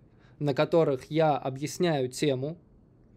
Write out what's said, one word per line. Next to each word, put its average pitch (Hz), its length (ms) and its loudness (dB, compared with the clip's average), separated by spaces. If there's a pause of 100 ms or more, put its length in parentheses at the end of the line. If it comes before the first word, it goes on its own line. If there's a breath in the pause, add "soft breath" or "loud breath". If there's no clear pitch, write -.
(400 soft breath)
на 147 140 -2
которых 151 560 2
я 151 280 2
объясняю 139 720 -2
тему. 139 480 -2 (600)